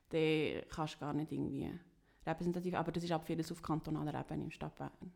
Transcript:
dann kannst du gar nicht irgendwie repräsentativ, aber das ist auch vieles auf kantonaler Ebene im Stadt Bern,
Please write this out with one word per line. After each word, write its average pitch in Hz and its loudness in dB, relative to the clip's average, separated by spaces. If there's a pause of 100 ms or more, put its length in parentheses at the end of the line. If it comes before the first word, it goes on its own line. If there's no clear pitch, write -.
(100)
dann 156 4
kannst 156 -2
du - -16
gar 143 -2
nicht 147 0
irgendwie 139 0 (560)
repräsentativ, 175 0
aber 165 2
das 170 0
ist 170 0
auch 160 2
vieles 165 -2
auf 175 -6
kantonaler 151 0
Ebene 143 -4
im 156 -4
Stadt 151 -8
Bern, 143 -6 (260)